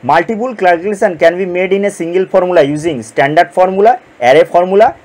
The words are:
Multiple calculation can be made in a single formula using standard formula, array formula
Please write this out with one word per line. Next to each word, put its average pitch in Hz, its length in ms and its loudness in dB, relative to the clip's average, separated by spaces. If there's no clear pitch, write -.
Multiple 208 420 -2
calculation 190 500 0
can 165 180 4
be 196 60 -4
made 185 220 -2
in 202 120 -2
a - 100 -18
single 175 320 -2
formula 180 300 2
using 151 200 -6
standard 151 460 0
formula, 190 360 2
array 156 260 4
formula 185 320 2